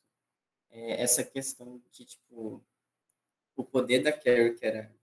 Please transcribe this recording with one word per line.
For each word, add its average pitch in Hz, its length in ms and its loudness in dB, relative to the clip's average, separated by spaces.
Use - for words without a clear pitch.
é 113 320 -6
essa 123 220 2
questão 123 640 -12
de, - 140 -20
tipo, - 580 -14
o 123 80 -4
poder 123 380 2
da 151 100 2
Carrie, 120 420 4
que - 120 -6
era 110 360 -6